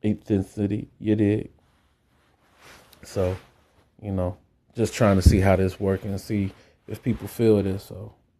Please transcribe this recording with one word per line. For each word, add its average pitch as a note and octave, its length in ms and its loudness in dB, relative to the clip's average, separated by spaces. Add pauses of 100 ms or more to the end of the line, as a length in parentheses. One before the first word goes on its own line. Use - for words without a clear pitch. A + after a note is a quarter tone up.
Intensity, G#2 840 -2 (100)
you G#2+ 160 0
dig? G#2 360 0 (1500)
So, F#2 320 -2 (680)
you G2+ 80 -8
know, F2+ 260 -2 (380)
just A2 200 -2
trying G2+ 220 4
to F2+ 60 2
see - 180 6
how F#2+ 140 4
this F#2 240 -2
works G2 260 -2
and G2 160 -8
see G2+ 320 -4 (360)
if G#2 140 -12
people G#2 260 -6
feel A2 340 2
this. G2 220 -4
So, G2+ 300 -18 (260)